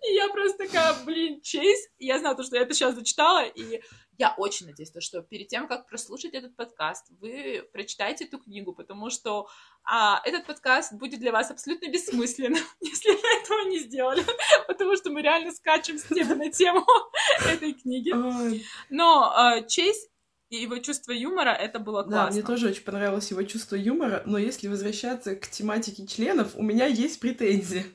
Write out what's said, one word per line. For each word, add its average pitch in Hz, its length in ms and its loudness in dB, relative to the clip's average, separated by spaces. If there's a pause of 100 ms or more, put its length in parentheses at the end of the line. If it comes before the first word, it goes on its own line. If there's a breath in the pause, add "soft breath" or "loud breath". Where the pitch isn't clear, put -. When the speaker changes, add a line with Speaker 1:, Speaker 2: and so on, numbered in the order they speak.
Speaker 1:
И 403 60 2
я 403 140 4
просто 403 380 -2
такая: 320 280 2 (100)
"Блин, 311 380 -4
Чейз". 392 460 2 (100)
Я 262 200 -2
знала 302 180 0
то, 262 60 -10
что 254 140 -4
я 247 60 4
это 247 120 -2
щас 254 200 2
зачитала, 302 520 4
и 226 360 -10 (360 loud breath)
я - 200 2
очень 196 280 -4
надеюсь, 151 240 -18
то, 175 120 -14
что - 200 -10
перед 202 260 -16
тем, 247 200 -6
как 247 200 -8
прослушать 262 460 -12
этот 254 220 -12
подкаст, 185 500 -8 (140)
вы 254 520 -10
прочитаете 208 520 -8
эту - 140 -16
книгу, 202 360 -14
потому 208 360 -14
что, 208 380 -6 (360 loud breath)
а, 214 400 2
этот 339 220 -4
подкаст 285 480 -2
будет 240 260 -10
для 233 120 -2
вас 226 180 2
абсолютно 330 400 -8
бессмысленным, 262 800 -2
<laughs> - 100 -20
если 370 300 0
вы 453 320 4
этого 415 280 0
не 370 100 0
сделали, 262 420 0 (240)
<laughs> - 220 6
потому 381 280 2
что 370 140 -4
мы 294 120 -4
реально 330 300 2
скачем 311 460 0
с - 60 -10
темы 320 320 2
на 302 140 -4
тему 359 340 4 (300)
<laughs> - 320 2
этой 311 280 0
книги. 254 380 -4
Speaker 2:
Ой. 240 520 -2 (260 loud breath)
Speaker 1:
Но, 311 440 6
а, 233 280 6
Чейз 370 460 0 (400)
и 233 80 -10
его 240 220 -6
чувство 247 340 -6
юмора, 269 380 0
это 220 280 -2
было 208 260 -4
Speaker 2:
Да, 185 60 -8
Speaker 1:
классно. 202 300 2
Speaker 2:
мне - 60 -4
тоже 240 220 0
очень 190 160 -4
понравилось 202 460 -2
его 190 120 -4
чувство 202 340 -6
юмора, 226 500 0
но 208 120 0
если 214 300 -2
возвращаться 208 680 -4
к - 120 -14
тематике 214 580 -4
членов, 240 500 0
у - 60 -4
меня 220 240 2
есть 269 340 0
претензии. 196 640 0 (100)